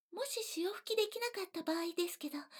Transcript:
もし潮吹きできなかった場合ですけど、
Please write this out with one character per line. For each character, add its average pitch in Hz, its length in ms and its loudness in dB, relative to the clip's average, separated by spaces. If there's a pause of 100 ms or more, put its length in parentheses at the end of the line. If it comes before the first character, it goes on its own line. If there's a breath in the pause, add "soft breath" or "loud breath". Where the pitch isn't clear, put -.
(120)
も 427 140 -2
し 466 180 -2
潮 349 300 0
吹 440 220 -2
き - 20 6
で 427 120 6
き 480 100 -6
な 480 120 2
か 392 120 -4
っ - 80 -6
た - 120 -4
場 311 100 2
合 339 200 2
で 349 140 4
す - 100 -6
け 294 120 -4
ど、 294 80 -4 (220 loud breath)